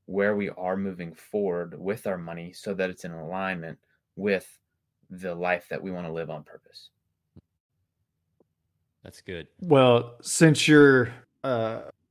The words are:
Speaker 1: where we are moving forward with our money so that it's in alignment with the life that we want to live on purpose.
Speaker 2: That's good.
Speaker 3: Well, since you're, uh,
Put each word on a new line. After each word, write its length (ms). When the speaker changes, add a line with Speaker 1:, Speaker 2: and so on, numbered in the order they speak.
Speaker 1:
where 280
we 140
are 280
moving 380
forward 640
with 300
our 100
money 340
so 220
that 160
it's 140
in 80
alignment 680
with 420
the 220
life 360
that 120
we 120
want 160
to 40
live 160
on 140
purpose. 480
Speaker 2:
That's 180
good. 280
Speaker 3:
Well, 640
since 460
you're, 440
uh, 400